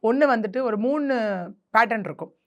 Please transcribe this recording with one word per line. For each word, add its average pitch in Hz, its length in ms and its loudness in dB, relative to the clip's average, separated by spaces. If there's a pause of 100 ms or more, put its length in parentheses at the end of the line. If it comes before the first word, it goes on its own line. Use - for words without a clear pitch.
ஒண்ணு 240 180 2
வந்துட்டு 240 400 2
ஒரு 226 180 -2
மூணு 277 360 0 (640)
பேட்டர்ன் 226 200 2
இருக்கும். 165 360 -10 (120)